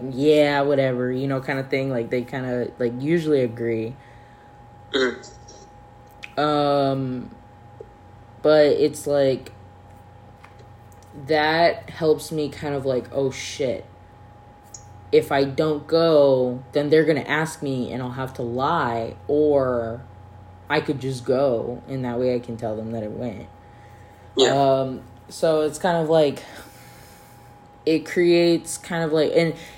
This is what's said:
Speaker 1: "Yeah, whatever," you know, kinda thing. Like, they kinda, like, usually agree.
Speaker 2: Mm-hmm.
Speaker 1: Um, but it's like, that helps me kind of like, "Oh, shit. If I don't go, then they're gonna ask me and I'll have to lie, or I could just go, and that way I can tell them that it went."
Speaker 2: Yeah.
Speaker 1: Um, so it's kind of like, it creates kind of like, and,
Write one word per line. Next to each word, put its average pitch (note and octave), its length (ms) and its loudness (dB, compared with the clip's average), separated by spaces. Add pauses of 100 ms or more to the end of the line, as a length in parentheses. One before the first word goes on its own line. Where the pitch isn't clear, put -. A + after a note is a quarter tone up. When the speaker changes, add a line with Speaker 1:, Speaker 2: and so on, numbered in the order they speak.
(120)
Speaker 1:
"Yeah, D3 500 4
whatever," C3 500 0
you C3 160 -2
know, C3+ 140 -2
kinda C3+ 220 -4
thing. C3+ 260 -2
Like, A#2 200 -4
they B2 140 -2
kinda, B2 560 -6
like, A#2+ 200 -2
usually D3+ 420 2
agree. A#2 540 -4 (960)
Speaker 2:
Mm-hmm. C3 280 -2 (1160)
Speaker 1:
Um, C#3 920 0 (1120)
but D3+ 260 6
it's C#3+ 380 0
like, C#3 460 0 (1800)
that D#3 600 2
helps D#3 420 0
me D3+ 180 -4
kind D3 240 -6
of C3+ 120 -4
like, B2+ 280 -2
"Oh, C#3 180 0
shit. - 540 -6 (1300)
If - 180 4
I C#3 140 2
don't D3 440 -2
go, C#3 840 4
then D3 180 0
they're D#3 140 6
gonna D3+ 240 2
ask D#3 340 -2
me C3 300 -4
and B2+ 100 -6
I'll B2 100 -8
have B2+ 240 -8
to C3 80 -8
lie, B2 720 -2 (120)
or C3 760 2 (680)
I D3+ 100 2
could C3+ 220 -4
just C3 240 -6
go, B2 640 0
and C3 160 -6
that A#2+ 120 -4
way B2+ 160 0
I A#2+ 60 -2
can A#2+ 160 -8
tell A2 220 -6
them A2 160 -8
that A2 100 -6
it G#2+ 80 -8
went." G#2 360 -10 (880)
Speaker 2:
Yeah. C3 180 4
Speaker 1:
Um, C3+ 460 2 (260)
so D#3 340 0
it's D3+ 160 -2
kind F3 200 0
of D#3 120 0
like, D3+ 320 4 (1400)
it D#3 200 2
creates E3+ 720 2
kind E3 260 -6
of D3+ 80 -2
like, D3+ 240 2
and, E3 200 2 (220)